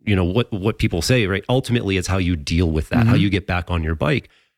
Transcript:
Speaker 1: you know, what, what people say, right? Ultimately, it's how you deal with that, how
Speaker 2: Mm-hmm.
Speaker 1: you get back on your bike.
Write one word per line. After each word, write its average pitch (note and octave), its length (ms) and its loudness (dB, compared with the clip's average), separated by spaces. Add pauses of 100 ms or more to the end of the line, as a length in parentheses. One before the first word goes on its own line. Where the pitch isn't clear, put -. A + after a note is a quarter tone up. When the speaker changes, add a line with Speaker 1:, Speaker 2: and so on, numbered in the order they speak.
Speaker 1:
you G#2 100 2
know, F#2+ 80 2
what, F#2+ 280 0
what G#2 280 -4
people F#2 220 0
say, A#2+ 260 2
right? F#2+ 200 -2
Ultimately, A#2+ 500 0
it's F2+ 100 -4
how F#2+ 100 -2
you F2+ 180 0
deal E2 360 0
with D#2 180 -2
that, A#2 160 2
how A#2 80 4
Speaker 2:
Mm-hmm. - 80 4
Speaker 1:
you G2 80 2
get F#2+ 180 -2
back F2+ 220 -4
on E2+ 140 -2
your D#2+ 120 -2
bike. D#2 340 -2 (280)